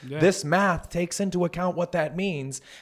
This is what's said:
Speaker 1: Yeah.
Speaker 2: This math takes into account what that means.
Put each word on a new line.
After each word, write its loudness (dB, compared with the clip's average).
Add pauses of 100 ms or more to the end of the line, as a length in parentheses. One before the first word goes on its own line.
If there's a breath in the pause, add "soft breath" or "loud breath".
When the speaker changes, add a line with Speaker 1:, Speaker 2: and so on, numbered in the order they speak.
Speaker 1:
Yeah. -8
Speaker 2:
This 4
math 2
takes -2
into 2
account -2
what -2
that 0
means. -4 (200 loud breath)